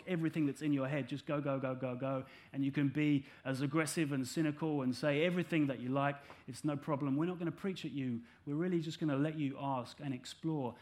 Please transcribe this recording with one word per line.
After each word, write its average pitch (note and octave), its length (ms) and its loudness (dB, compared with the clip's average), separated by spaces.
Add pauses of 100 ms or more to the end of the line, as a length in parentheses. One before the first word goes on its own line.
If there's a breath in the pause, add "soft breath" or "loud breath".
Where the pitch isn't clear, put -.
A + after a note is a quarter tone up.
everything D#3+ 400 0
that's C3+ 160 -2
in D3+ 120 2
your C3+ 140 2
head, C3+ 200 0
just C#3 180 -6
go, D3 160 0
go, C#3 160 0
go, C3 160 -2
go, B2+ 220 -2
go, C3+ 280 -2 (300 loud breath)
and C#3 100 0
you C#3 80 2
can C#3+ 160 4
be D3 380 4 (200 loud breath)
as C3 160 0
aggressive D3 500 2
and C3 160 0
cynical D3+ 560 0
and B2+ 120 2
say D3 280 4
everything E3+ 420 2
that C3 140 -2
you B2 100 -6
like. C#3 280 2 (300 loud breath)
It's B2 160 -12
no D3+ 120 2
problem. C#3 400 0
We're D3+ 100 2
not F3 140 -2
gonna E3+ 120 -2
preach F#3 320 -6
at D#3 80 -6
you. B2+ 280 -2 (260 loud breath)
We're C#3+ 80 -4
really E3+ 260 2
just D#3+ 200 -4
gonna D3+ 180 2
let D#3 220 0
you C#3 200 -2
ask C3+ 440 -2
and C#3 100 -4
explore, B2+ 680 -4